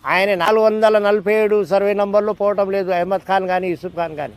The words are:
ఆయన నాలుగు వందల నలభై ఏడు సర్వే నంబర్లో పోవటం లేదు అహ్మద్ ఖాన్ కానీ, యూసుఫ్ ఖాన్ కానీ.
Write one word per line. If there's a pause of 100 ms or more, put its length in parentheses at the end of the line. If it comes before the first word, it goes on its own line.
ఆయన
నాలుగు
వందల
నలభై
ఏడు
సర్వే
నంబర్లో
పోవటం
లేదు
అహ్మద్
ఖాన్
కానీ,
యూసుఫ్
ఖాన్
కానీ.